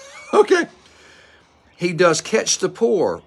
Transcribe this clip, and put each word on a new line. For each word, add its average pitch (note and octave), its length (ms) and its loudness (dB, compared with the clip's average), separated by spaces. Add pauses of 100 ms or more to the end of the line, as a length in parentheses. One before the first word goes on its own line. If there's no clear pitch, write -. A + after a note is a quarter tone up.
<laughs> - 240 -14
okay? F#4 340 2 (1120)
"He F3+ 160 -4
does E3 280 2
catch - 380 -4
the F#3 100 -4
poor F3 580 -2